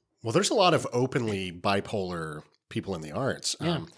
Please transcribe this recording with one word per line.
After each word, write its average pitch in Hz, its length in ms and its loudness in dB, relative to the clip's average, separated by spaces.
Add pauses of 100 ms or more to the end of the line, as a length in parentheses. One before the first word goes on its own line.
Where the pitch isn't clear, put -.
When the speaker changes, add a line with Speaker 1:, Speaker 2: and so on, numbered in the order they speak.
(220)
Speaker 1:
Well, 113 100 -4
there's 175 180 4
a 311 40 0
lot 185 200 6
of 127 180 2
openly 113 600 0
bipolar 101 920 -2 (260)
people 98 260 -4
in 85 80 -6
the 73 100 -10
arts. 113 480 -2
Speaker 2:
Yeah. 165 160 0
Speaker 1:
Um, 85 220 -8